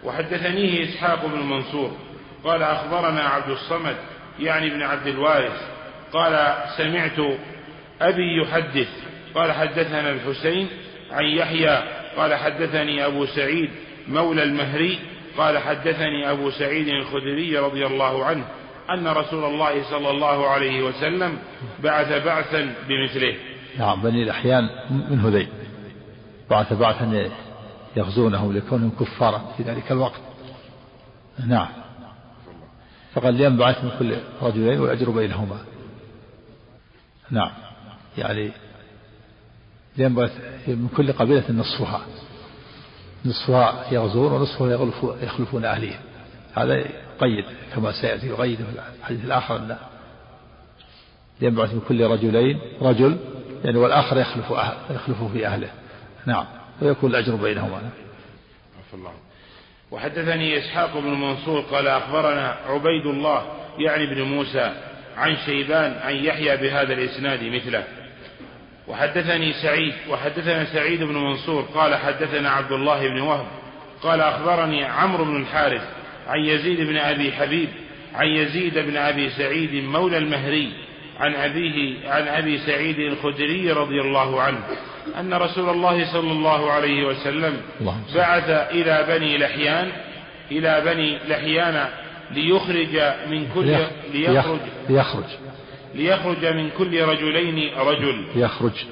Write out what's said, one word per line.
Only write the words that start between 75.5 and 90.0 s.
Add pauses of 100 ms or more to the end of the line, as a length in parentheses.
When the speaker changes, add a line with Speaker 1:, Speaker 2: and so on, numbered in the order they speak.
Speaker 1:
عن
يزيد
بن
أبي
حبيب (440)
عن
يزيد
بن
أبي
سعيد
مولى
المهري (460)
عن
أبيه،
عن
أبي
سعيد
الخدري
رضي
الله
عنه (600)
أن
رسول
الله
صلى
الله
عليه
وسلم (200)
Speaker 2:
اللهم
صل.
Speaker 1:
بعث
إلى
بني
لحيان، (600)